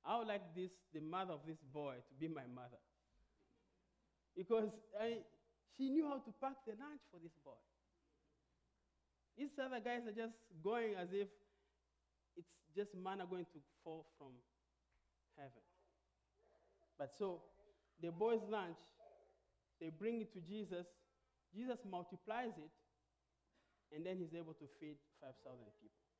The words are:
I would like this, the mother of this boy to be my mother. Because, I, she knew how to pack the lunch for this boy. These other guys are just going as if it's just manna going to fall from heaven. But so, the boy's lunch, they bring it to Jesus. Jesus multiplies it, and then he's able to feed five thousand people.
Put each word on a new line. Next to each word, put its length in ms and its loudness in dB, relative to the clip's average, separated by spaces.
I 120 6
would 100 2
like 260 0
this, 160 -2
the 60 -2
mother 340 0
of 120 -4
this 140 -6
boy 260 0
to 180 -16
be 120 0
my 200 -4
mother. 320 -8
Because, 340 6
I, 220 2
she 140 4
knew 180 6
how 120 2
to 200 -10
pack 240 2
the 160 -4
lunch 300 -8
for 100 -16
this 240 -12
boy. 140 -14
These 240 -2
other 200 2
guys 260 0
are 100 -2
just 200 -2
going 340 4
as 160 0
if 160 4
it's 180 -14
just 180 2
manna 340 -2
going 240 0
to 80 -12
fall 220 -8
from 160 -12
heaven. 280 -12
But 180 -4
so, 240 2
the 80 2
boy's 360 8
lunch, 280 0
they 80 -2
bring 320 2
it 160 -4
to 80 -4
Jesus. 400 -2
Jesus 320 0
multiplies 720 0
it, 140 -12
and 80 -2
then 160 0
he's 160 -2
able 240 -4
to 160 -10
feed 240 -8
five 240 -10
thousand 400 -12
people. 240 -20